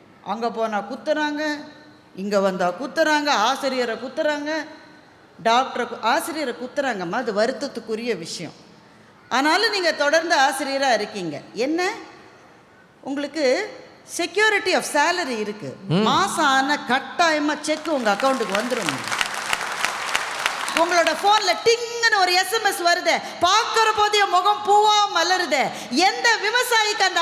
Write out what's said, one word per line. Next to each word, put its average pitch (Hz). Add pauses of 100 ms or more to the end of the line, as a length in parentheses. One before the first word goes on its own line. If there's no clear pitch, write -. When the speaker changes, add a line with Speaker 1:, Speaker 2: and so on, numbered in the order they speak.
(320)
Speaker 1:
அங்க 226
போனா 220 (120)
குத்துறாங்க, 302 (800)
இங்க 202
வந்தா 185 (140)
குத்துறாங்க, 294 (180)
ஆசிரியரை 254
குத்துறாங்க, 294 (960)
டாக்டரை 240
கு-, 226 (140)
ஆசிரியரை 311
குத்துறாங்கம்மா, 233
அது 220
வருத்தத்துக்குரிய 226 (120)
விஷயம். - (840)
ஆனாலும் 359
நீங்க 349 (120)
தொடர்ந்து 330
ஆசிரியரா 277
இருக்கீங்க. 180 (240)
என்ன, 339 (1200)
உங்களுக்கு 285 (760)
security 381
of -
salary 302 (100)
இருக்கு. 202 (180)
Speaker 2:
ம். 190
Speaker 1:
மாசம் 311
ஆனா 277 (160)
கட்டாயமா 302 (100)
செக் 311
உங்க 233
அக்கவுண்ட்டுக்கு 214
வந்துரும். 226 (1900)
உங்களோட 339 (120)
போன்ல 403 (140)
டிங்னு 466
ஒரு 359 (100)
எஸ் 370
எம் 427
எஸ் -
வருதே, 339 (280)
பார்க்கிற 440 (100)
போதே 415 (100)
முகம் 392
பூவா 415 (200)
மலருதே. 339 (460)
எந்த 466 (180)
விவசாயிக்கு 440
அந்த 349